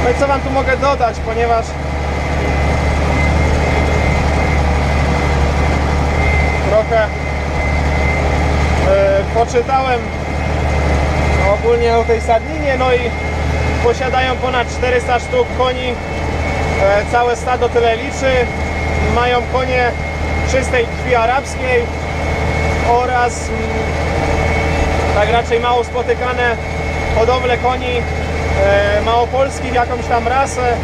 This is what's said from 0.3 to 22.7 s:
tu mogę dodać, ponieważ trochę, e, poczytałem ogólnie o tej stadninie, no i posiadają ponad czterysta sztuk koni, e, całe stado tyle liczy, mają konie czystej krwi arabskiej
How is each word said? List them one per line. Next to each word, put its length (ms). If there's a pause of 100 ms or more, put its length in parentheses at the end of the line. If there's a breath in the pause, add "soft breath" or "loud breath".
tu 80
mogę 280
dodać, 380 (100)
ponieważ 400 (4000)
trochę, 340
e, 40 (2250)
poczytałem 640 (1500)
ogólnie 440
o 60
tej 180
stadninie, 580
no 140
i 60 (840)
posiadają 520
ponad 320
czterysta 520
sztuk 280 (100)
koni, 320
e, 60 (1160)
całe 240
stado 340
tyle 260
liczy, 380 (840)
mają 260 (120)
konie 380 (600)
czystej 340
krwi 300
arabskiej 680 (1080)